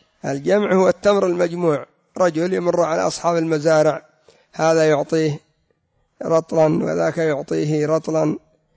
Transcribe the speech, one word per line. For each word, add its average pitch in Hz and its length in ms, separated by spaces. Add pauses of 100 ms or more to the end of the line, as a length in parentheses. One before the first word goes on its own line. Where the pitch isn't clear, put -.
(260)
الجمع 175 480
هو 185 160
التمر 202 360
المجموع، 170 600 (320)
رجل 180 360
يمر 175 300
على 160 180
أصحاب 170 360
المزارع، 156 680 (480)
هذا 160 360
يعطيه 151 500 (840)
رطلاً 160 640
وذاك 160 320
يعطيه 156 680
رطلاً، 160 500 (400)